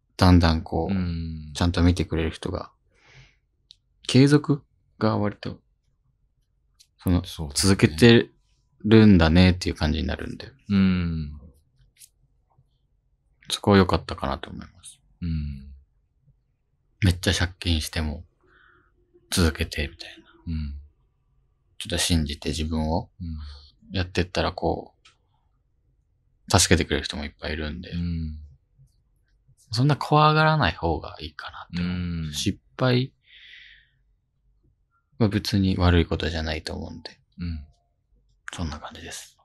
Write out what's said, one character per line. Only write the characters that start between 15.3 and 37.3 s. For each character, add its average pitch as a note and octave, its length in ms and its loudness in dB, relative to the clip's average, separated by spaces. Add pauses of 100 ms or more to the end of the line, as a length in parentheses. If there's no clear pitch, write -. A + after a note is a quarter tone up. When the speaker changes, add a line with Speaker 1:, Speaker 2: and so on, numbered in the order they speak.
Speaker 1:
め F#2 60 6
っ F2 80 -2
ち - 120 -2
ゃ - 20 0
借 E2+ 260 -2
金 E2 220 -2
し - 100 -10
て E2+ 120 -6
も、 D2+ 220 -8 (1080)
続 E2 200 2
け E2+ 140 -4
て D2+ 220 -8
み - 80 -18
た - 100 -20
い - 40 -20 (100)
な。 - 60 -20 (200)
Speaker 2:
う E2+ 40 -10
ん。 D2+ 240 -6 (1040)
Speaker 1:
ち - 80 -14
ょ - 20 -12
っ - 20 -12
と E2+ 80 -4
信 E2 260 0
じ D2 140 -8
て - 120 -6
自 D#2 140 -6
分 D#2 280 -4
を F2+ 180 -4 (100)
Speaker 2:
う F#2 40 -10
ん。 D#2+ 120 -10 (540)
Speaker 1:
や F#2 140 -4
っ - 20 -4
て - 160 -4
っ - 20 -2
た - 180 -4
ら E2+ 100 -2
こ - 420 -6 (1500)
う、 G2 120 4
助 - 160 4
け - 20 0
て D#2+ 60 0
く - 60 -8
れ D2 80 0
る C#2 40 -4
人 - 140 -10
も D2 80 -8
い C#2+ 40 -10
っ - 120 -14
ぱ D#2 100 -10
い D2+ 40 -4
い - 20 -6
る D2+ 140 -6
ん F2 100 -10
で。 - 100 -16
Speaker 2:
う E2+ 60 -8
ん。 E2 420 -6 (1300)
Speaker 1:
そ A2 100 0
ん C#3 60 4
な D3 80 2
怖 D3+ 360 4
が D#3 120 4
ら D#3 120 2
な A2 140 2
い - 40 -10
方 - 260 -2
が - 200 -16
い D#2 60 -12
い - 80 -16
か - 160 -16
な - 220 -18
っ - 40 -10
て F2 60 -4
思 F2 60 -2
う。 F2+ 40 -4 (340)
Speaker 2:
う - 20 -8
ん。 D2 40 -10
Speaker 1:
失 F2+ 280 -6 (180)
敗 B2+ 340 0 (2000)
は A2+ 100 2
別 G2+ 300 -2
に F#2+ 180 2
悪 F2 220 4
い D#2+ 80 2
こ E2 100 -4
と - 140 -6
じ E2 60 -6
ゃ D#2+ 80 -4
な D#2+ 100 -4
い D#2 80 -8
と E2+ 120 -10
思 E2+ 140 -12
う - 40 -16
ん E2+ 100 -18
で。 - 160 -20 (220)